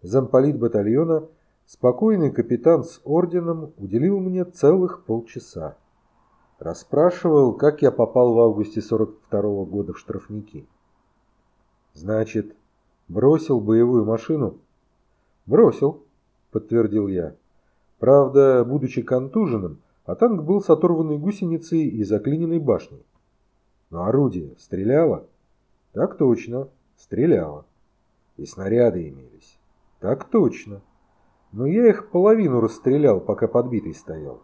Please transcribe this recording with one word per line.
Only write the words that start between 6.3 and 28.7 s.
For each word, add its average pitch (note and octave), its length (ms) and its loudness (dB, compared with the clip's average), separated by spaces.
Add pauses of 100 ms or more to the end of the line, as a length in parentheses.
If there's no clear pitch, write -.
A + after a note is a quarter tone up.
Расспрашивал, D#3 920 2
как D3 280 0
я C3+ 100 4
попал B2 420 2
в A2+ 60 2
августе G#2+ 420 2
сорок G#2+ 420 -4
второго G2+ 420 -4
года F#2 280 -6
в - 60 -16
штрафники. - 680 -14 (1300)
«Значит, G#2+ 600 -4 (520)
бросил C3 520 2
боевую A2+ 460 2
машину?» A2+ 520 -4 (880)
«Бросил», D3 580 0 (480)
подтвердил G#2+ 560 -2
я. F2 280 -6 (640)
«Правда, C3 680 4
будучи B2+ 380 -4
контуженным, B2+ 760 -4 (260)
а - 100 -6
танк A3+ 260 0
был F3+ 180 0
с G3 120 0
оторванной D#3+ 480 0
гусеницей E3 640 -4
и A2+ 200 -4
заклиненной D3 540 -2
башней». B2+ 480 -4 (840)
«Но E2+ 140 -8
орудие G#2+ 520 -2
стреляло?» C3 680 -2 (680)
«Так B2+ 240 -4
точно, B2 520 -2 (260)
стреляло». D3 680 -2 (720)
«И A#2 100 -14
снаряды G2 600 0